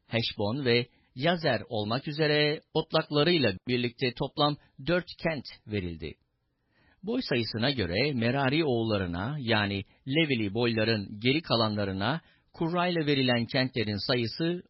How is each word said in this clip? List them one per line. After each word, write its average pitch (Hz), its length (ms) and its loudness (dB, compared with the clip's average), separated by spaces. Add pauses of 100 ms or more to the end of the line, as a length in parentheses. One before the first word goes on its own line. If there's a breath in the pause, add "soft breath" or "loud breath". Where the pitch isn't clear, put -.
Heşbon 117 580 -2
ve 120 220 4 (280 soft breath)
Yazer 147 540 0
olmak 110 380 -2
üzere 151 540 0 (120)
otlaklarıyla 156 800 2 (140)
birlikte 123 460 0
toplam 147 440 0 (300 soft breath)
dört 175 200 0 (160)
kent 156 220 -2 (220)
verildi. 85 460 -4 (880 soft breath)
Boy 240 180 -2
sayısına 120 500 0
göre 117 420 0
Merari 131 500 2
oğullarına, 110 760 0
yani 104 460 0 (220 soft breath)
Levili 131 460 0
boyların 110 640 0
geri 131 220 2
kalanlarına 107 800 0 (320 soft breath)
Kurra'yla 175 520 0
verilen 127 400 2
kentlerin 117 640 -2
sayısı 160 600 -2